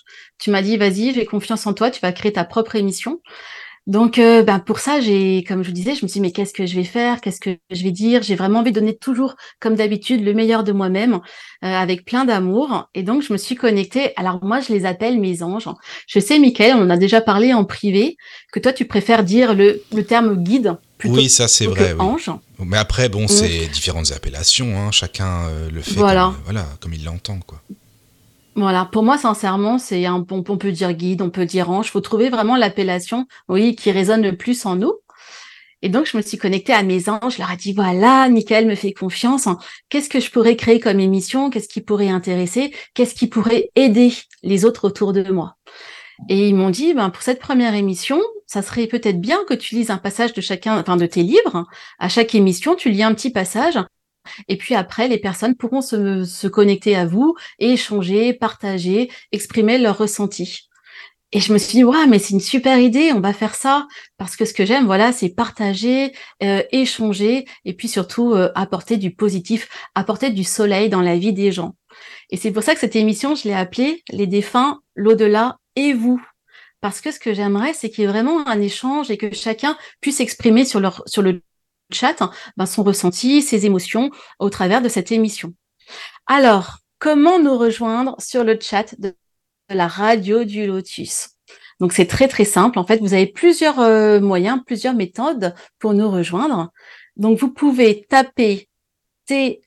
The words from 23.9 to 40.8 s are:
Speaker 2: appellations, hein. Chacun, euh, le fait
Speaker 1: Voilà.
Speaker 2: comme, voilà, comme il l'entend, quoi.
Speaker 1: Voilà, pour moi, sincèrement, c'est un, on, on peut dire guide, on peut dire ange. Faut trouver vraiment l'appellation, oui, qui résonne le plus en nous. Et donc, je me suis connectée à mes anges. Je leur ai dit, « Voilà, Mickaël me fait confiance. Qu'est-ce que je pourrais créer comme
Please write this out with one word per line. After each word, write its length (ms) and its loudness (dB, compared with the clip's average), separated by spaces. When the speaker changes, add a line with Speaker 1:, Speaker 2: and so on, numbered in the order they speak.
Speaker 2:
appellations, 680 -2
hein. 100 -4
Chacun, 560 -4
euh, 240 -6
le 120 -8
fait 100 -8
Speaker 1:
Voilà. 420 2
Speaker 2:
comme, 120 -14
voilà, 200 -6
comme 160 -10
il 80 -10
l'entend, 420 -10
quoi. 160 -20
Speaker 1:
Voilà, 320 2
pour 140 0
moi, 140 4
sincèrement, 600 -2
c'est 280 -4
un, 260 -2
on, 160 -4
on 100 -4
peut 140 -4
dire 220 -2
guide, 280 -4
on 80 -2
peut 160 -4
dire 240 -2
ange. 220 -2
Faut 80 -4
trouver 300 0
vraiment 260 0
l'appellation, 720 -2
oui, 260 2
qui 160 0
résonne 300 2
le 160 0
plus 280 -4
en 120 -2
nous. 160 0
Et 80 -4
donc, 160 0
je 100 -6
me 60 0
suis 160 -10
connectée 340 -2
à 100 4
mes 280 -2
anges. 240 -4
Je 60 -12
leur 120 -6
ai 60 -8
dit, « 180 -8
Voilà, 540 4
Mickaël 360 2
me 100 0
fait 180 -4
confiance. 560 -2
Qu'est-ce 180 -2
que 140 -2
je 100 -6
pourrais 240 4
créer 240 4
comme 220 2